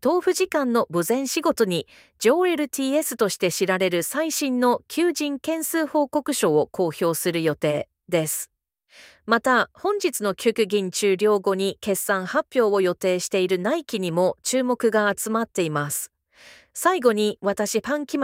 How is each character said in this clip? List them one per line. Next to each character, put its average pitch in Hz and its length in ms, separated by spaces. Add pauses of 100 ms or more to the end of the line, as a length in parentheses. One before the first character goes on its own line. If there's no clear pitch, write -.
東 339 180
府 370 120
時 370 160
間 269 240
の 233 160
午 170 180
前 262 200
仕 320 140
事 294 220
に、 180 240 (320)
ジ 220 120
ョ 359 160
ー 349 40
エ 320 60
ル 294 120
テ - 120
ィ 269 120
ー - 20
エ 302 80
ス 254 140
と 208 120
し - 80
て 180 140
知 180 160
ら 185 100
れ 185 120
る 170 140
最 311 280
新 262 280
の 247 280
求 339 260
人 285 260
件 320 240
数 320 220
報 294 240
告 294 240
書 156 260
を 139 80
公 - 180
表 165 280
す 175 180
る 165 120
予 151 120
定 147 320 (220)
で 165 180
す。 - 220 (760)
ま 226 160
た、 247 320
本 403 280
日 311 200
の 196 140
休 - 160
暇 220 140
銀 196 240
中 190 280
両 208 220
後 196 140
に 190 280
決 196 200
算 190 240
発 262 360
表 208 120
を 202 80
予 180 140
定 185 240
し - 100
て 196 120
い 185 60
る 185 120
ナ 208 160
イ 330 100
キ 220 140
に 180 120
も 175 300
注 254 220
目 247 260
が 208 260
集 - 140
ま 226 140
っ 220 40
て - 160
い 165 60
ま 147 220
す。 - 200 (600)
最 359 280
後 240 100
に、 214 300
私 202 400
パ 285 160
ン 294 80
期 285 180